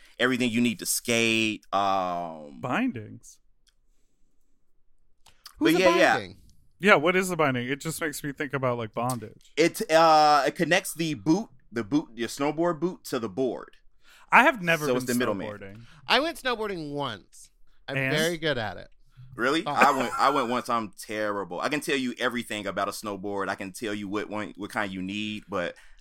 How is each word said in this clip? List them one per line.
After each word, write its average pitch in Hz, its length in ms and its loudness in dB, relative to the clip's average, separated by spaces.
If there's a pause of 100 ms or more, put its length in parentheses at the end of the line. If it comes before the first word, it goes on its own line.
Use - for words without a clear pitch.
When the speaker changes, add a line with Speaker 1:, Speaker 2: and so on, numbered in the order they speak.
(200)
Speaker 1:
everything 123 320 2
you 113 100 0
need 117 180 2
to 85 60 -8
skate. 113 880 0
Um, 87 880 -2
Speaker 2:
Bindings? 123 760 -6 (2250)
Speaker 1:
But 311 120 6
Speaker 3:
Who's 320 40 4
a 359 40 2
Speaker 1:
yeah, 370 100 6
yeah. 170 260 6
Speaker 3:
binding? 92 220 -8 (420)
Speaker 2:
Yeah, 196 160 6
what 170 200 4
is 185 140 0
the 180 80 -4
binding? 127 320 2
It 139 100 -4
just 156 220 -8
makes 156 220 -6
me 147 100 -6
think 139 200 -8
about, 127 240 -2
like, 113 160 -8
bondage. 120 600 -6
Speaker 1:
It, 160 360 2
uh, 156 560 8
it 151 80 -2
connects 175 380 0
the 156 200 -2
boot, 156 340 0 (240)
the 113 120 -4
boot, 147 300 0
your 113 140 -4
snowboard 156 520 -2
boot - 260 -6
to 135 140 -4
the 110 100 -4
board. 95 420 -4 (600)
Speaker 2:
I 220 120 8
have 269 180 2
never 165 260 0
Speaker 1:
So 127 60 2
Speaker 2:
been 123 40 2
Speaker 1:
it's 127 80 -2
the 123 100 0
middleman. 107 320 0
Speaker 2:
snowboarding. 101 340 -14 (260)
Speaker 3:
I 226 120 4
went 320 220 -4
snowboarding 202 500 -4
once. 131 600 -8 (360)
I'm 135 80 -6
Speaker 2:
And? 135 220 0
Speaker 3:
very 165 200 0
good 147 200 -2
at 104 200 -6
it. 95 120 -18 (460)
Speaker 1:
Really? 139 300 0
Speaker 3:
Oh. 147 80 -4
Speaker 1:
I 135 240 6
went, 123 220 -2
I 131 120 4
went 135 180 0
once. 120 200 -4
I'm 113 300 -2
terrible. 101 600 -6
I 110 80 -2
can 147 120 -2
tell 147 140 -2
you 127 240 -2
everything 117 480 -4
about 98 200 -2
a 101 40 -6
snowboard. 101 580 -6
I 101 60 -2
can 95 160 -10
tell 104 220 -6
you 104 140 -6
what 98 220 -6
one, 101 280 -8
what 98 140 -10
kind 104 200 -4
you 95 100 -8
need, 107 460 -8
but 90 280 -4 (260)